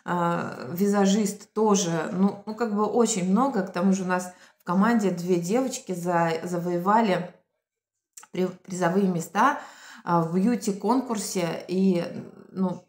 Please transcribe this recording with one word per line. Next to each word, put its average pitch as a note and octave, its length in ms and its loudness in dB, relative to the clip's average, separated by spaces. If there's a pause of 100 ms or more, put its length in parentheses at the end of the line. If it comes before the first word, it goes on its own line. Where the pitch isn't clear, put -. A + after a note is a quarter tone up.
а, F3 680 -4
визажист G3 840 2
тоже, F#3 580 2
ну, F#3+ 340 0
ну, G#3+ 80 -8
как A3 200 -4
бы G#3 120 2
очень G#3+ 440 2
много, A3 320 2
к F#3 100 -8
тому F#3+ 220 2
же F#3 100 -2
у - 20 -6
нас F#3 260 -2 (280)
в - 40 -20
команде G3+ 460 2
две F3 260 0
девочки F#3+ 560 -2
за-, E3+ 520 0
завоевали F3+ 920 0 (960)
при-, F#3 160 -2
призовые F3+ 600 0
места, G#3 520 0 (440)
а, E3+ 180 2
в D#3+ 120 -2
бьюти-конкурсе, G3 1300 -2
и, F#3 360 2 (480)
ну, F3+ 360 -4